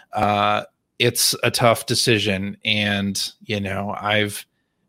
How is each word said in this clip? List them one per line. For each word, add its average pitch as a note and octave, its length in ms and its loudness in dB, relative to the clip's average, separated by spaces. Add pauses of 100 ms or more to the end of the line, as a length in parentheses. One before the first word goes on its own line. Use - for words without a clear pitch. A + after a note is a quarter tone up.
(120)
Uh, G#2 520 2 (360)
it's - 420 2
a A#2+ 80 2
tough A#2 360 2
decision. G2+ 800 0
And, G2+ 560 0 (240)
you G#2 160 -4
know, G2 380 -6
I've G#2 480 -2 (420)